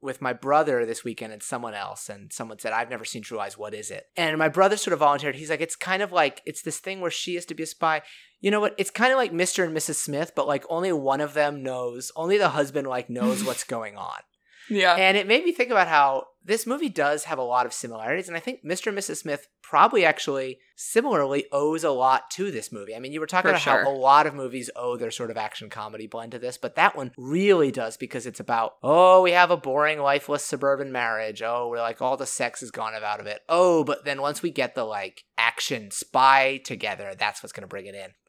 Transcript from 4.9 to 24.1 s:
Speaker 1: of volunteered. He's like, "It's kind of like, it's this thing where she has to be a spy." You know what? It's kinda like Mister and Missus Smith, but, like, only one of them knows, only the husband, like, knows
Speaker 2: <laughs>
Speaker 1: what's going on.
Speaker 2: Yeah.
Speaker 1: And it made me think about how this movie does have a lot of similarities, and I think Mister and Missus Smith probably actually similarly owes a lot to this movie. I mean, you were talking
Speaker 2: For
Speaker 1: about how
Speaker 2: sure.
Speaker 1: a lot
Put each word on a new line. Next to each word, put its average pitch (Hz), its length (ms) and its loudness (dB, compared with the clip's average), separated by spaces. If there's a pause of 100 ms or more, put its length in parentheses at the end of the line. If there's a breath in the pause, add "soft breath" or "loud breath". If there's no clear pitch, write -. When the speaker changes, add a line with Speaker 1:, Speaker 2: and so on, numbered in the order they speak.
Speaker 1:
of 147 60 -2
volunteered. 143 360 2
He's 151 140 -14
like, 156 120 -2
"It's 165 160 -6
kind 190 260 -2
of 190 80 -6
like, 156 340 2
it's 151 160 -10
this - 180 -8
thing 190 200 -10
where 175 100 -4
she 175 260 -6
has 170 100 -8
to 160 100 -12
be 156 80 -8
a 156 40 -6
spy." 160 340 -2 (400 soft breath)
You 196 100 2
know 208 80 2
what? 208 180 0
It's 190 140 -2
kinda 262 240 2
like 233 160 2
Mister 180 320 0
and 160 100 -2
Missus 156 280 -4
Smith, 156 340 -6
but, 143 120 0
like, 143 220 -2
only 175 220 -2
one 139 300 0
of 147 120 -4
them 147 300 0
knows, 127 540 -6
only 180 200 2
the 185 120 4
husband, 139 380 -2
like, 123 220 -6
knows 107 340 0
Speaker 2:
<laughs> - 20 -4
Speaker 1:
what's 123 180 -4
going 110 320 -8
on. 92 240 -10 (500 soft breath)
Speaker 2:
Yeah. 185 260 4
Speaker 1:
And 190 220 6
it 190 100 0
made 262 180 4
me 339 80 2
think 247 180 0
about 190 160 4
how 139 400 4 (160)
this 214 220 -2
movie 277 240 -2
does 151 360 0
have 156 120 -4
a 131 60 -4
lot 123 220 2
of 117 80 -8
similarities, 120 540 -6
and 170 80 -10
I 165 40 -6
think - 240 -10
Mister 185 260 -4
and 202 60 -6
Missus 190 260 -6
Smith 147 260 -6 (140)
probably 196 420 6
actually 135 560 0 (160)
similarly 147 760 0
owes 151 320 0
a 151 80 2
lot 131 400 2
to 196 200 -6
this 113 200 -10
movie. 107 240 -12
I 117 40 -14
mean, 131 120 -12
you 156 80 -8
were 156 80 -6
talking 185 220 2
Speaker 2:
For - 20 -
Speaker 1:
about 165 100 2
how 135 140 2
Speaker 2:
sure. 131 80 2
Speaker 1:
a 135 120 2
lot 139 300 8